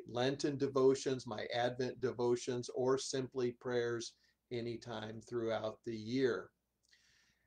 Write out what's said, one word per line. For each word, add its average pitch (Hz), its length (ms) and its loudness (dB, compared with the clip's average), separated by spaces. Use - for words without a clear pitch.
Lenten 135 480 0
devotions, 131 680 4
my 107 200 -6
Advent 123 460 0
devotions, 123 760 0
or 131 220 4
simply 127 560 -2
prayers 120 580 -2
anytime 113 720 -6
throughout 110 640 -2
the 117 100 -4
year. 110 540 0